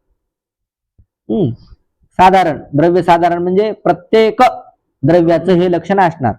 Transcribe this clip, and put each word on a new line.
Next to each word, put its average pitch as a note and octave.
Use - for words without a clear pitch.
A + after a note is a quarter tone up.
हम्म. G3+
साधारण, F3+
द्रव्य E3+
साधारण F3
म्हणजे F#3
प्रत्येक G#3+
द्रव्याचं E3
हे F3+
लक्षण F3
असणार. D3+